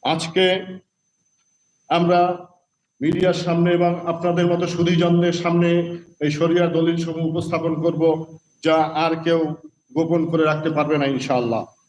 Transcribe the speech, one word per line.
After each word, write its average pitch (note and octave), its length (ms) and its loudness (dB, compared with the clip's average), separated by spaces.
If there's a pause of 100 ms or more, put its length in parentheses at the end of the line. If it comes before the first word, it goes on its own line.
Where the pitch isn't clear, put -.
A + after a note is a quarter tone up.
আজকে D#3+ 420 -2 (1400)
আমরা F3 320 2 (800)
মিডিয়ার E3+ 440 0
সামনে E3+ 280 2
এবং F3 200 2 (140)
আপনাদের F3 400 0
মতো F3 200 0
সুধীজনদের E3+ 680 2
সামনে E3+ 380 0 (500)
এই D3 100 0
শরিয়া E3 360 2
দলিল E3 300 0
সমূহ E3 300 -4
উপস্থাপন D#3+ 460 -2 (100)
করব, D#3+ 200 0 (600)
যা D#3+ 140 2
আর D#3+ 360 0 (120)
কেউ E3 160 2 (540)
গোপন D#3+ 260 0 (100)
করে D#3+ 140 2
রাখতে D#3 260 0
পারবে D3 280 0
না C#3+ 80 0
ইনশাআল্লাহ। B2 560 -2 (260)